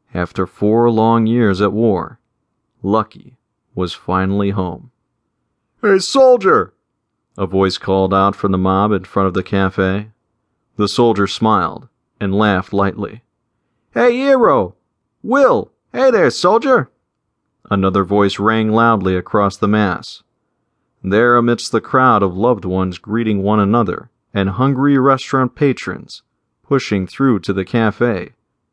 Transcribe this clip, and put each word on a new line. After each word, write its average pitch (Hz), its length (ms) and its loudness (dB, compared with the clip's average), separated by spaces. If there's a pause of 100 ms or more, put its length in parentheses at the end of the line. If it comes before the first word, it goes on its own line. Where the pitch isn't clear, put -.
(120)
After 87 360 -4
four 117 420 0
long 113 380 2
years 110 340 0
at 101 100 0
war, 104 460 -2 (640)
Lucky - 560 -4 (380)
was 90 180 -6
finally 95 560 -2
home. 95 400 -8 (920)
"Hey, 196 180 2
soldier!" 190 720 2 (680)
a 98 80 -2
voice 95 320 0
called 95 360 0
out 98 240 2
from 98 160 -2
the 92 40 0
mob 95 360 0
in 92 100 -4
front 98 240 -2
of 90 60 -4
the 92 100 -4
cafe. 98 680 -2 (680)
The 104 100 0
soldier 101 400 2
smiled 95 640 -2 (320)
and 98 120 -4
laughed 101 380 0
lightly. 98 520 -6 (680)
"Hey, 240 220 0
hero! 226 600 0 (460)
Will! 220 520 0 (180)
Hey 262 180 0
there, 185 200 2
soldier!" 226 600 0 (800)
Another 95 360 0
voice 101 340 0
rang 110 320 0
loudly 107 460 2
across 101 400 -2
the 104 100 -2
mass. 104 560 -2 (800)
There, 113 320 2
amidst 120 380 0
the 113 80 0
crowd 123 420 2
of 90 140 -2
loved 107 260 0
ones 92 340 -4
greeting 107 460 -4
one 107 160 0
another 104 500 0 (240)
and 95 180 -2
hungry 135 460 0
restaurant 131 560 0
patrons - 680 -4 (420)
pushing 104 440 -2
through 131 320 0
to 95 120 -8
the 95 140 -4
cafe, 113 680 -2 (380)